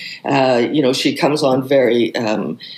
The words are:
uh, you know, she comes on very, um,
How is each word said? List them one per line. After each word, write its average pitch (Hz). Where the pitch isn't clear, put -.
uh, 131
you 147
know, 131
she 135
comes 151
on 131
very, 120
um, 107